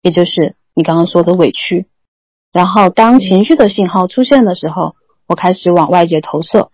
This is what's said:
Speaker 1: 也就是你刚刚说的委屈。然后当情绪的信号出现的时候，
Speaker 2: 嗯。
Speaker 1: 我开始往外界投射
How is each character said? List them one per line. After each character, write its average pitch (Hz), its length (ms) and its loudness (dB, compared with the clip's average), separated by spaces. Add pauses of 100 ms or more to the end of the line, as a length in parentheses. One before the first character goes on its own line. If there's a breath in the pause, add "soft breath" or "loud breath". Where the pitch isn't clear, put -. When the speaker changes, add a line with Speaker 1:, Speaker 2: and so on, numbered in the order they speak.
Speaker 1:
也 180 100 0
就 175 120 -2
是 165 320 -4 (180)
你 160 100 -2
刚 165 120 -2
刚 170 120 0
说 175 160 0
的 170 100 0
委 170 180 0
屈。 - 360 -6 (680)
然 180 140 0
后 190 220 2
当 226 300 4
情 190 240 2
绪 320 120 2
的 233 120 4
信 196 220 -2
号 185 180 -2
出 254 160 -2
现 254 220 4
的 180 100 -2
时 160 140 -8
候， 165 200 -4
Speaker 2:
嗯。 - 60 -16 (300)
Speaker 1:
我 170 100 -4
开 180 180 -2
始 180 180 -2
往 175 180 2
外 175 160 2
界 165 140 -2
投 156 220 -6
射 - 320 -2